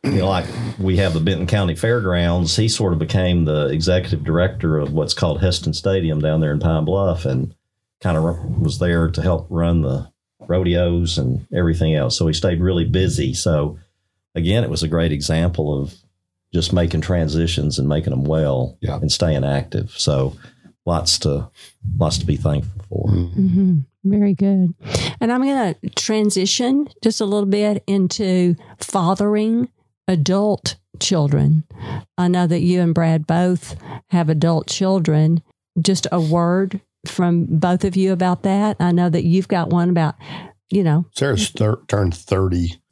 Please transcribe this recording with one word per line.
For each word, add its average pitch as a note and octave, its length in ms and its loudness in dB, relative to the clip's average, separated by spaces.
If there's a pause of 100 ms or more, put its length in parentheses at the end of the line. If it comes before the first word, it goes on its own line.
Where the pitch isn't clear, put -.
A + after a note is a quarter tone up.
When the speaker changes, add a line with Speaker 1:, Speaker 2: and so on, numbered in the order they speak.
Speaker 1:
you C3+ 160 -2
know, F#2 100 2
like, F2+ 160 0 (320)
we F#2+ 200 0
have F#2 180 2
the D#2+ 40 0
Benton F2 280 0
County F#2+ 260 0
Fairgrounds. F2 800 0
He A2 140 0
sort F#2+ 240 0
of D#2 60 -2
became F2 460 2
the D2+ 240 0
executive D#2+ 540 0
director D#2+ 540 0
of D2 160 -2
what's D2 220 -2
called D#2 260 0
Heston E2+ 320 0
Stadium E2 480 0
down D#2 180 0
there D2+ 120 0
in D2+ 80 -2
Pine D#2+ 260 0
Bluff, F2 400 0
and C2 300 -4 (460)
kind E2+ 160 0
of D#2+ 60 0 (380)
was D#2 160 -2
there E2+ 320 2
to - 120 -4
help E2+ 280 -2
run E2+ 320 0
the C2+ 300 -4 (300)
rodeos F2 760 0
and B1+ 340 -2
everything E2 440 0
else. C2+ 240 -2
So E2 80 0
he D#2 60 0
stayed F2 280 0
really F2 240 0
busy. E2 480 0
So D2+ 460 -2 (560)
again, F#2+ 280 0
it - 60 -2
was D#2 140 -4
a D#2+ 40 -2
great E2 240 0
example D2+ 680 -2
of - 140 -8 (580)
just E2 180 0
making E2+ 300 0
transitions E2 800 0
and C#2+ 100 0
making D#2 220 0
them C2+ 140 -2
well C#2+ 540 -2
Speaker 2:
Yeah. C#2+ 180 -6
Speaker 1:
and D2+ 140 -2
staying D2 320 0
active. C#2 540 -4
So C2+ 380 -2 (500)
lots E2+ 340 -2
to, C#2+ 300 -2 (480)
lots D#2 220 0
to - 80 -2
be D2 80 0
thankful - 540 -4
for. - 180 -4
Speaker 2:
Mm-hmm. F2+ 400 0
Speaker 3:
Mm-hmm. F#3 300 2 (260)
Very G3+ 300 2
good. F#3+ 400 2 (460)
And A#3 120 0
I'm B3+ 140 0
gonna C4 300 -2 (200)
transition G#3+ 920 0 (160)
just A3 180 0
a G#3+ 40 0
little G3+ 200 0
bit G#3 400 0
into F#3 680 2 (240)
fathering G#3 880 0 (380)
adult F#3 680 0 (240)
children. C#3+ 680 2 (520)
I F3+ 100 2
know F3+ 200 2
that E3+ 140 0
you F3+ 200 2
and E3 140 2
Brad E3 320 2
both F3 480 0 (340)
have E3+ 180 2
adult D#3+ 380 2
children. E3 760 2 (360)
Just F#3 320 2
a F3 80 2
word F3 600 2 (240)
from F3 400 0
both F3 400 2
of F#3 100 -2
you F#3+ 160 2
about F3+ 300 0
that. G3+ 380 0
I F3 120 2
know F3 160 4
that E3+ 160 0
you've F3+ 240 2
got F3 220 0
one F3 220 2
about, D#3+ 240 0 (560)
you F#3+ 120 2
know. D#3+ 220 2 (100)
Speaker 2:
Sarah's - 360 0
thir-, G#2+ 360 0
turned F#2+ 280 0
thirty F2 640 -2 (100)